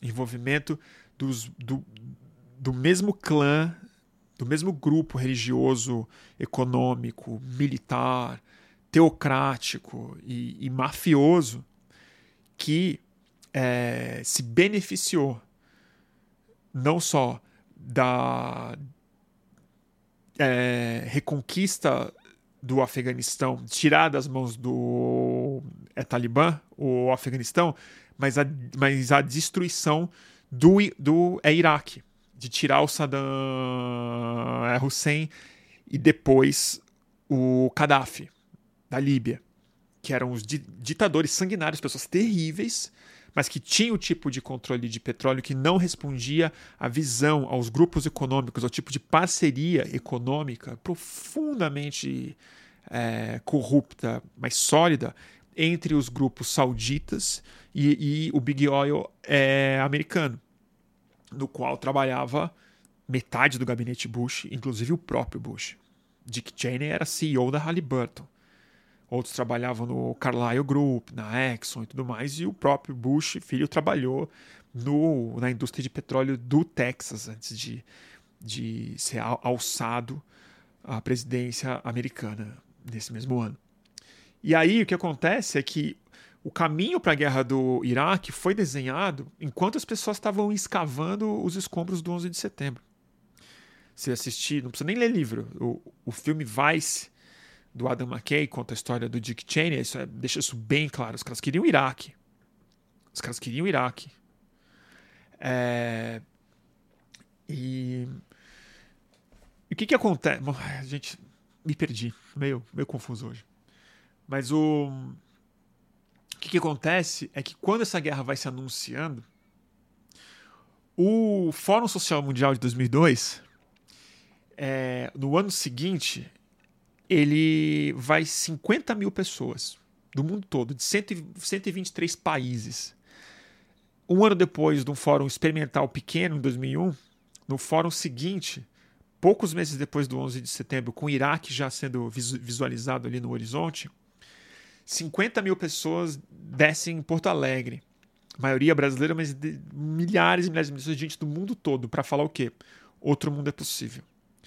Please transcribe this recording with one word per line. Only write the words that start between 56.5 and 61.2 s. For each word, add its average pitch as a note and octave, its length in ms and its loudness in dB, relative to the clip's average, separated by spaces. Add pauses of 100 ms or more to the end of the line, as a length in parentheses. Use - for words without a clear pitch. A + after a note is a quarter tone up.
e, D3 560 2
e - 40 -4
o D3 80 2
Big C#3 260 2
Oil, C#3 420 2 (140)
é, C3+ 640 4
americano, D3 560 0 (920)